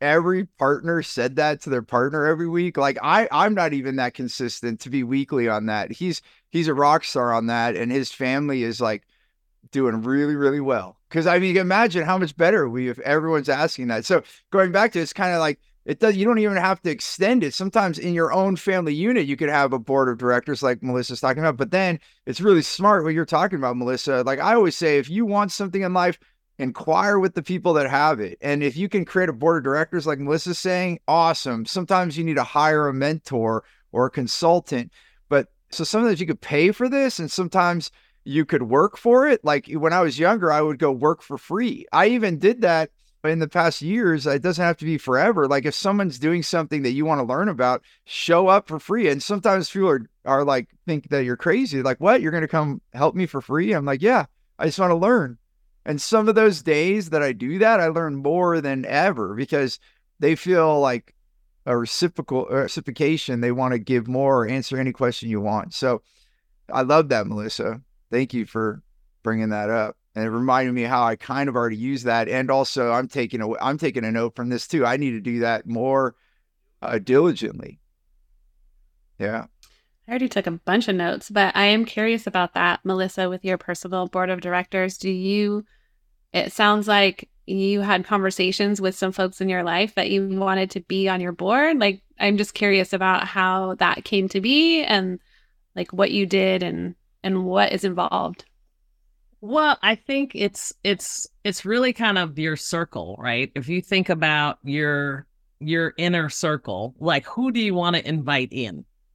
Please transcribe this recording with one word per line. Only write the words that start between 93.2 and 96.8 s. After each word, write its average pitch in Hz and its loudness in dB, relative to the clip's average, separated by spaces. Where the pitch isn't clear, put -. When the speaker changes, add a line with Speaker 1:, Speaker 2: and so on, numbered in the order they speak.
Speaker 2:
how 185 -2
that - 0
came 196 0
to 196 -2
be 302 2
and, 185 0
like, 180 -6
what 196 2
you 196 0
did 190 2
and 175 -6